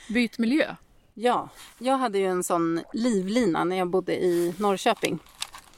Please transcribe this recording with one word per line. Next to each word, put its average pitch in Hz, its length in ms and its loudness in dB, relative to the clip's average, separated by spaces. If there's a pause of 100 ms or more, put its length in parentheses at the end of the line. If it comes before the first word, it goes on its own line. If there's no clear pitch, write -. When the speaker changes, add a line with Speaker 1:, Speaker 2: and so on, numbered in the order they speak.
Speaker 1:
Byt 233 300 0
miljö. 233 360 0 (400)
Speaker 2:
Ja, 208 340 0 (300)
jag 262 200 0
hade 226 200 0
ju 190 80 2
en 180 180 0
sån 165 360 0 (120)
livlina 208 720 0
när 180 120 -2
jag 180 120 0
bodde 175 360 0
i 175 340 2
Norrköping 202 600 0 (600)